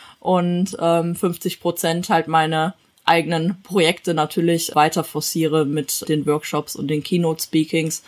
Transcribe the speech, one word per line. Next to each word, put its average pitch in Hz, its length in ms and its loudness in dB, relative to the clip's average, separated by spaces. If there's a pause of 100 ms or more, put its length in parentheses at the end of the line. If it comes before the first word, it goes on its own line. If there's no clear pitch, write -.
(200)
und, 175 600 0
ähm, 170 360 2
fünfzig - 460 -4
Prozent 170 480 -2
halt 165 180 2
meine 160 460 2 (320)
eigenen 170 580 2
Projekte 175 500 0
natürlich 165 640 0
weiter 156 280 4
forciere 156 640 0
mit 147 420 -4
den 156 180 0
Workshops 151 520 -2
und 143 100 -6
den 151 160 -2
Keynote-Speakings, 160 1040 0